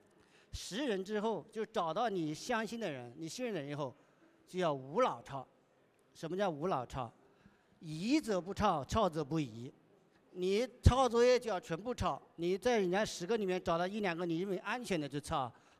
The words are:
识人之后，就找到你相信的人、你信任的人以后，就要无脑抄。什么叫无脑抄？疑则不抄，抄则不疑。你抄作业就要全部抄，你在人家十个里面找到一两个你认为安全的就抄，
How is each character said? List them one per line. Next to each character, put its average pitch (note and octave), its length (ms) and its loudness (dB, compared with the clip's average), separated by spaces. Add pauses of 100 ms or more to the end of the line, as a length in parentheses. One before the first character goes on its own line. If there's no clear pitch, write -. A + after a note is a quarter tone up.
(520)
识 B3+ 340 -4
人 G3 160 0
之 G#3 180 -4
后， G3+ 300 -2
就 G#3+ 160 -6
找 E3+ 260 -2
到 A3+ 160 0
你 E3 240 -2
相 A3 340 -2
信 A#3 120 -8
的 G3+ 120 -4
人、 B2 260 -8
你 D#3+ 120 -8
信 B3 160 -8
任 A3+ 80 -4
的 E3+ 80 -2
人 C#3 80 -6
以 D3 60 -6
后， C#3 200 -4 (520)
就 F3+ 120 -10
要 E3+ 140 4
无 C#3 300 0
脑 D3 200 0
抄。 C3 240 -10 (680)
什 D#3+ 160 -8
么 F3+ 60 -4
叫 G3+ 120 2
无 D#3 200 -2
脑 C#3+ 180 0
抄？ B2 260 -6 (680)
疑 F#3 400 0
则 G3+ 200 0
不 F3+ 140 -6
抄， F3 300 2
抄 G#3+ 240 2
则 D#3 160 -2
不 D#3 160 0
疑。 A#2+ 320 -6 (600)
你 G3 320 2 (160)
抄 B3+ 240 8
作 A#3 160 4
业 B3 160 8
就 A3+ 120 -6
要 F3+ 100 -2
全 E3 180 -4
部 A#3 160 -6
抄， E3 260 0 (160)
你 F3 200 0
在 A#3+ 220 2
人 F#3 120 2
家 G3+ 140 2
十 F3 220 -6
个 A3+ 100 2
里 G#3+ 80 0
面 F#3 180 0
找 E3+ 140 2
到 F3+ 100 2
一 G#3 140 -4
两 F3 160 0
个 F3+ 80 -2
你 E3 160 0
认 G3+ 80 -2
为 F3+ 100 -2
安 A#3 240 -4
全 F#3+ 160 0
的 D3 80 -2
就 C#3 140 -4
抄， C#3 300 -2 (300)